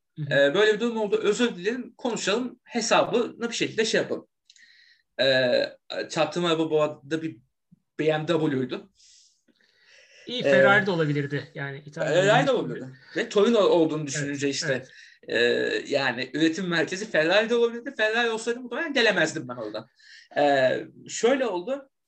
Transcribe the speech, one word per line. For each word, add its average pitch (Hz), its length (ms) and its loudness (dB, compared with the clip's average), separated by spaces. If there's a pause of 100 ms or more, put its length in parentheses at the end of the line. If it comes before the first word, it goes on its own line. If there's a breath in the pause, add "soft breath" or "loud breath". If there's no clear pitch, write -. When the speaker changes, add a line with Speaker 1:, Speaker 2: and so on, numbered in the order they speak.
(180)
Speaker 1:
Hı 156 40 -12
hı. 143 120 -4
Speaker 2:
Ee, 143 200 6
böyle 214 200 4
bir 202 60 -2
durum 226 180 -2
oldu. 214 260 0
Özür 208 320 0
dilerim. 220 420 -6
Konuşalım. 233 680 -4
Hesabını 214 840 0
bir - 60 -10
şekilde 165 300 -2
şey 190 160 0
yapalım. - 260 -8 (920 soft breath)
Ee, 127 420 2 (460)
çarptığım 165 360 -2
araba 160 260 0
bu 151 100 2
arada 151 400 -4
bir 160 160 -10 (640)
B 156 180 0
M 156 100 -6
W'ydu. 151 640 -2 (1400 soft breath)
Speaker 1:
İyi, 240 140 -8
Speaker 2:
Ee, 143 100 2
Speaker 1:
Ferrari 196 340 6
de 196 60 0
olabilirdi. 147 640 -2
Yani 139 300 -10
İtalya'da 156 360 0
Speaker 2:
Ferrari 226 260 4
de 277 40 2
Speaker 1:
olabilir. 156 280 -2
Speaker 2:
olabilirdi. 127 200 -14 (160)
Ve 208 140 -4
Torino 220 300 4
olduğunu 160 400 4
Speaker 1:
Evet, 151 80 -6
Speaker 2:
düşününce 143 420 -4
işte, 135 360 -4 (420 loud breath)
Speaker 1:
evet. 113 140 0 (420)
Speaker 2:
e, - 100 -12
yani 127 400 -2
üretim 160 340 0
merkezi 185 440 -4
Ferrari 185 380 2
de 240 60 0
olabilirdi. 233 420 -2
Ferrari 226 320 0
olsaydı 226 300 -6
muhtemelen 269 340 -8
gelemezdim 175 540 0
ben 123 80 -12
oradan. 110 320 -10 (500 soft breath)
Ee, 135 480 2 (240)
şöyle 262 360 0
oldu. 220 440 -6 (180)